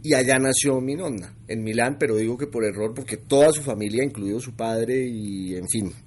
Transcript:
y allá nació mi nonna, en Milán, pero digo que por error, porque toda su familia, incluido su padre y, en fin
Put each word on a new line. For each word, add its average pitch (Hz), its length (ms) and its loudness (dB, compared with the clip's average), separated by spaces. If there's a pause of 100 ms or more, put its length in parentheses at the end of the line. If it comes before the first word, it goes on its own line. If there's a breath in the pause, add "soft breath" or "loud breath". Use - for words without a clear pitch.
y 151 120 2
allá 131 240 4
nació 131 420 2
mi 131 140 -4
nonna, 131 400 -8 (140)
en 110 140 -4
Milán, 117 360 0
pero 123 180 2
digo 113 220 0
que 143 80 -4
por 120 180 -2
error, 107 300 -2
porque 113 240 -8
toda 143 340 6
su 156 80 -2
familia, 110 440 -2
incluido 107 360 -4
su 120 140 -12
padre 113 520 0
y, 101 500 -6
en 90 120 -8
fin 101 240 -2 (140)